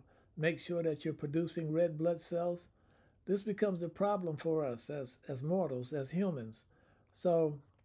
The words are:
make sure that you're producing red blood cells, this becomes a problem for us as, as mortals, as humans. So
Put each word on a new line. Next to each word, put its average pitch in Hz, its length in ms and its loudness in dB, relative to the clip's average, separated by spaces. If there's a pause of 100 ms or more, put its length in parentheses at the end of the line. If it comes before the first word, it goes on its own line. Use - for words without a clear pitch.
(380)
make 156 220 2
sure 170 240 -2
that 156 200 0
you're 156 120 -2
producing 160 560 -2
red 160 260 4
blood 165 240 0
cells, 175 460 -4 (580)
this 196 160 0
becomes 202 400 2
a 170 80 -4
problem 185 480 0
for 160 260 2
us 120 280 -4
as, 139 260 -6 (100)
as 131 140 -4
mortals, 147 520 0
as 135 180 -2
humans. 156 540 -2 (460)
So 160 480 4 (260)